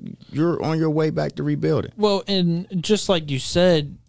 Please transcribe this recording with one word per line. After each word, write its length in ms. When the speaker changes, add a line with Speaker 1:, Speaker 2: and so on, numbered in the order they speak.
Speaker 1:
you're 320
on 160
your 100
way 200
back 260
to 80
rebuilding. 520
Speaker 2:
Well, 300
and 400
just 260
like 220
you 80
said, 580